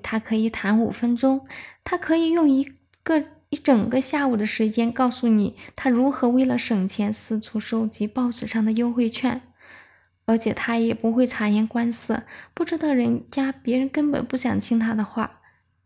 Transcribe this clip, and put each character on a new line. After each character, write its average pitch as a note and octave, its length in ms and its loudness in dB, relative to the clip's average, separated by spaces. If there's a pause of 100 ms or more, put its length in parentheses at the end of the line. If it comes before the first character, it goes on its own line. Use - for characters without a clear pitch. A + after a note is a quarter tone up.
她 A3 160 -4
可 A3 160 -4
以 A3 140 0
谈 G#3+ 320 0
五 A3+ 100 0
分 A#3+ 240 0
钟， C4+ 320 0 (380)
她 F4+ 120 -2
可 E4 200 2
以 E4 140 2
用 E4 180 4
一 C4+ 180 2 (340)
个， D#4 220 2 (260)
一 C#4+ 60 -4
整 A#3 340 2
个 B3+ 120 0
下 C#4+ 260 -2
午 A#3+ 80 2
的 G#3 100 0
时 A3 240 0
间 A#3 220 0
告 B3 180 0
诉 A#3+ 200 -2
你 G#3 260 2 (180)
她 - 160 -2
如 B3+ 220 4
何 C4+ 160 0
为 B3+ 160 4
了 B3 140 2
省 G3+ 280 0
钱 G#3 280 -2
四 A3 260 -4
处 - 180 -8
收 A3+ 300 -2
集 G#3+ 180 -4
报 B3 240 -2
纸 A3+ 160 -8
上 G#3+ 200 0
的 A3 80 2
优 A#3+ 180 0
惠 A#3 180 0
券。 B3 340 -4 (840)
而 A3+ 120 2
且 A3 140 -2
她 A#3 260 -4
也 A3+ 160 2
不 A3+ 200 0
会 B3+ 120 4
察 G#3+ 220 -4
言 G#3+ 180 2
观 A#3 240 -2
色， A3+ 340 -4 (300)
不 E4+ 120 -2
知 E4 120 -4
道 D4+ 140 0
人 A#3+ 380 0
家 C4+ 220 -2
别 B3 260 -2
人 C4+ 100 0
根 D4 240 0
本 B3 140 0
不 C4 100 -6
想 A#3 240 -2
听 A#3 180 0
她 A3+ 160 0
的 G#3+ 120 0
话， - 340 -8 (460)